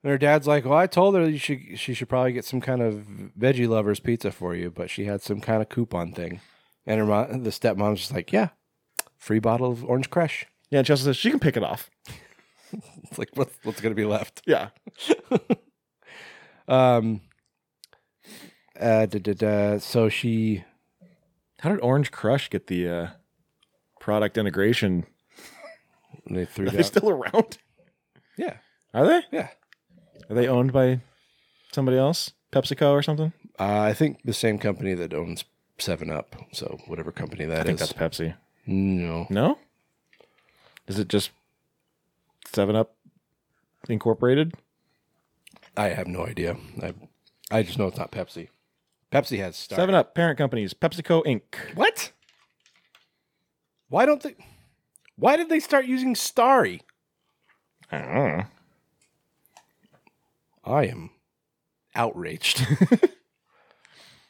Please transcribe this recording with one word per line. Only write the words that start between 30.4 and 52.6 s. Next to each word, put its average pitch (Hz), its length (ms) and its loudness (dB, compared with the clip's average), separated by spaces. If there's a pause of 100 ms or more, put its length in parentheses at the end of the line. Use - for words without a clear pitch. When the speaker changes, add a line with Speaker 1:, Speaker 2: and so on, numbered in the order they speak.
Speaker 2:
owned 127 240 2
by 127 280 4 (720)
somebody 131 260 2
else? 139 340 0 (200)
PepsiCo 143 400 2
or 143 100 4
something? 156 300 -2 (260)
Speaker 1:
Uh, 101 220 0
I 107 120 2
think 147 320 0
the 120 80 -4
same 107 260 0
company 98 360 -2
that 85 180 -6
owns 85 320 -8 (340)
Seven 80 320 -6
Up. - 240 -8 (180)
So - 340 -10
whatever 80 260 -10
company 78 320 -10
that 80 160 -2
Speaker 2:
I 80 40 -2
think 80 160 -2
Speaker 1:
is. 82 100 -4
Speaker 2:
that's - 20 -12 (260)
Pepsi. 82 160 -4 (320)
Speaker 1:
No. 90 640 -2
Speaker 2:
No? 120 300 0 (1300)
Is 98 120 -6
it 95 100 -2
just 104 220 0 (1200)
Seven 104 240 2
Up 110 180 0 (920)
Incorporated? 123 640 2 (1200)
Speaker 1:
I 104 120 0
have 87 180 -6
no 90 200 -6
idea. 82 300 -4 (260)
I, 85 100 -8 (580)
I 110 120 2
just - 160 -6
know 101 80 0
it's 90 100 -6
not - 160 -10
Pepsi. 87 360 -12 (640)
Pepsi 139 280 0
has 92 180 -6
Star. - 200 -10
Speaker 2:
Seven 185 180 2
Up, - 200 2
parent 165 240 2
companies, 117 360 -2
PepsiCo 165 500 0
Inc. 170 180 0 (320)
Speaker 1:
What? 370 380 0 (1800)